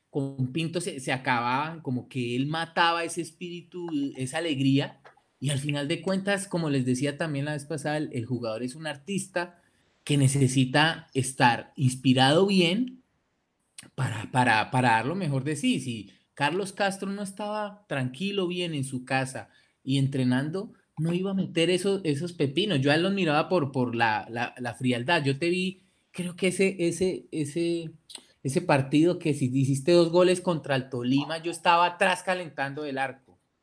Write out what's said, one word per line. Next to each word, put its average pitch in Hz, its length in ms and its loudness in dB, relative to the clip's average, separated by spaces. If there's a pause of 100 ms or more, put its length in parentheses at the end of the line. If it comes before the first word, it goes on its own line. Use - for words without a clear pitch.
Con 135 440 -4
Pinto 160 280 -4
se, 156 200 -6
se 147 100 -4
acababan, 131 720 0
como 127 280 -6
que 120 280 -4
él 135 100 0
mataba 165 560 0
ese 170 180 -4
espíritu, 175 680 -10 (280)
esa 131 220 -4
alegría, 139 640 2 (400)
y 135 100 -2
al 135 80 -2
final 143 300 -4
de 165 140 -2
cuentas, 190 440 -2
como 165 240 -2
les 131 160 2
decía 139 320 0
también 147 280 -4
la 151 80 -4
vez 143 100 -8
pasada, 151 320 -4
el, 151 160 -4
el 117 120 -4
jugador 117 380 -4
es 127 140 -6
un 156 100 -12
artista 175 720 -6 (440)
que 147 120 2
necesita 135 1000 2
estar 127 600 2
inspirado 131 720 4
bien 196 560 2 (920)
para, 110 360 -4
para, 117 400 2
para 123 200 2
dar 113 160 2
lo 165 80 -2
mejor 139 300 -2
de 151 120 -2
sí. 214 240 0
Si 113 320 -10 (220)
Carlos 175 380 -2
Castro 196 380 -2
no 202 120 -6
estaba 208 640 -8
tranquilo, 175 600 -4
bien 175 280 -4
en 135 100 -4
su 127 200 -8
casa 131 460 -4 (320)
y 135 160 0
entrenando, 135 760 0 (240)
no 160 160 0
iba 190 200 -2
a - 20 -4
meter 165 360 2
eso-, 190 340 0
esos 151 280 -2
pepinos. 151 480 0
Yo 143 100 4
a 147 40 6
él 165 80 2
los 196 120 0
miraba 160 340 2
por, 170 240 0
por 120 220 0
la, 110 360 2
la, 117 280 -6
la 120 160 -4
frialdad. 127 500 2
Yo 139 140 0
te 170 120 0
vi, 185 320 -2 (280)
creo 175 260 -8
que 190 120 0
ese, 190 300 2
ese, 170 540 0
ese, 165 600 -4 (500)
ese 143 200 0
partido 151 560 4
que 151 160 0
si 139 120 0
hiciste 135 460 2
dos 170 180 6
goles 180 300 4
contra 147 360 -2
el 127 120 -2
Tolima, 139 540 0
yo 170 80 -4
estaba 170 360 4
atrás 185 360 0
calentando 151 600 -4
el 135 140 -4
arco. 127 400 -6 (240)